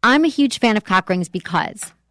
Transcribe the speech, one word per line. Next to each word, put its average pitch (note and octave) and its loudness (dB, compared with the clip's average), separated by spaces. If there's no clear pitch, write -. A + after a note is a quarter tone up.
I'm C#4 4
a E4 4
huge C#4 0
fan A3 2
of G3+ -4
cock F#3 0
rings F3+ -2
because - -6